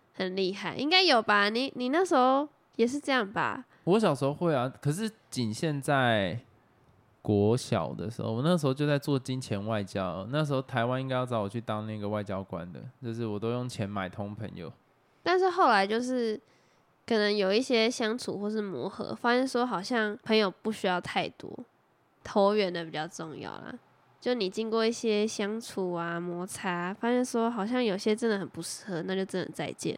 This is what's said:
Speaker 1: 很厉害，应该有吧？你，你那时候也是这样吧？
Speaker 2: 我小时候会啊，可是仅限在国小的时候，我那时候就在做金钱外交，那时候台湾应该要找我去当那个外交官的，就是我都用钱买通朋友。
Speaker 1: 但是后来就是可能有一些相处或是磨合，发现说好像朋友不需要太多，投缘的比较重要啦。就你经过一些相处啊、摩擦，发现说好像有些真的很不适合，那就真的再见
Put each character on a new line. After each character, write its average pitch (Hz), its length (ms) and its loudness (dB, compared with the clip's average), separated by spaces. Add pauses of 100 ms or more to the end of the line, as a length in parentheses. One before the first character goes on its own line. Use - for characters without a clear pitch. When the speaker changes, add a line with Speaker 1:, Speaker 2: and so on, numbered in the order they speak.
(160)
Speaker 1:
很 185 200 -4
厉 190 180 0
害， 196 220 -6
应 285 140 -2
该 370 140 6
有 269 180 6
吧？ 208 280 4
你， 247 260 -2
你 247 140 -2
那 320 140 4
时 349 120 2
候 269 320 6 (280)
也 220 100 4
是 262 140 0
这 285 120 -4
样 240 200 2
吧？ 160 320 -2 (200)
Speaker 2:
我 190 160 6
小 196 140 4
时 135 120 -2
候 139 80 2
会 165 200 0
啊， 131 180 2 (100)
可 143 100 0
是 214 180 -2 (200)
仅 117 220 -2
限 143 300 -2
在 120 580 2 (840)
国 104 340 6
小 90 380 -2
的 95 180 -8
时 - 100 -8
候， 110 100 -2
我 113 120 -2
那 170 120 4
时 151 120 2
候 135 60 4
就 147 120 -2
在 147 140 2
做 143 180 0
金 131 220 -4
钱 101 260 -4
外 107 180 -2
交， 95 460 -4
那 151 140 0
时 147 100 -2
候 135 80 2
台 117 240 -2
湾 127 160 0
应 135 60 -6
该 131 80 -2
要 127 100 0
找 120 160 0
我 101 80 -2
去 120 100 -6
当 110 280 -4
那 107 100 -8
个 101 120 -4
外 107 140 -2
交 95 200 -6
官 90 280 -8
的， 73 80 -14 (220)
就 117 120 -6
是 117 120 -4
我 104 140 -4
都 113 120 -2
用 123 160 -2
钱 110 220 -4
买 98 180 -4
通 104 280 -8
朋 107 180 -8
友。 87 180 -12 (520)
Speaker 1:
但 349 140 2
是 370 140 2
后 349 180 4
来 196 160 6
就 220 160 0
是 247 340 0 (720)
可 233 100 2
能 208 220 2
有 190 160 2
一 226 80 4
些 233 260 4
相 233 300 -2
处 196 220 -6
或 208 100 -4
是 220 100 -2
磨 180 300 -4
合， - 240 -8
发 240 220 2
现 262 120 2
说 247 160 0
好 240 160 -2
像 208 440 -2
朋 220 120 2
友 214 140 4
不 - 220 -6
需 208 160 -2
要 180 120 2
太 - 300 -2
多， - 180 -16 (760)
投 202 320 4
缘 190 180 2
的 170 100 -4
比 160 60 -10
较 156 180 -6
重 160 320 -10
要 95 120 -10
啦。 - 200 -12 (480)
就 247 140 0
你 214 160 0
经 220 180 -4
过 226 160 2
一 226 80 4
些 220 360 2
相 220 340 -4
处 185 320 -4
啊、 170 260 -4
摩 175 240 -6
擦， 180 480 -4
发 233 180 -2
现 247 140 4
说 233 280 0
好 226 120 -4
像 247 200 0
有 208 120 0
些 214 200 2
真 226 160 0
的 202 80 0
很 175 100 -8
不 165 140 -10
适 - 240 -10
合， 175 160 -4
那 190 120 -2
就 190 80 0
真 185 220 -4
的 - 60 -10
再 - 200 -6
见 - 260 -4